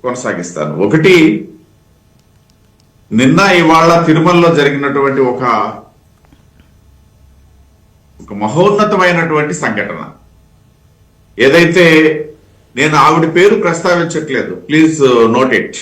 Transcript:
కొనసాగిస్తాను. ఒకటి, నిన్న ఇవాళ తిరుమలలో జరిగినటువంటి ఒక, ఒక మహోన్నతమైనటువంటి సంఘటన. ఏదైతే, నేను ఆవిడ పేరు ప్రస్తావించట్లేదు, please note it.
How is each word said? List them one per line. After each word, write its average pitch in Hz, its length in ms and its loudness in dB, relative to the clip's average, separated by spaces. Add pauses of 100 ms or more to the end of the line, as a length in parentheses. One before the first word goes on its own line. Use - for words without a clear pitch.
కొనసాగిస్తాను. 87 680 -8 (120)
ఒకటి, 160 280 2 (2000)
నిన్న 135 300 2 (200)
ఇవాళ 165 300 2 (180)
తిరుమలలో 170 400 2 (100)
జరిగినటువంటి 139 600 -2 (100)
ఒక, 131 120 -8 (2750)
ఒక 107 100 -18 (100)
మహోన్నతమైనటువంటి 170 1200 0
సంఘటన. 101 400 -8 (1400)
ఏదైతే, 165 480 4 (920)
నేను 151 260 0
ఆవిడ 165 200 2 (140)
పేరు 208 260 4
ప్రస్తావించట్లేదు, 165 880 -4 (160)
please 156 320 2 (360)
note 120 240 0
it. - 220 -10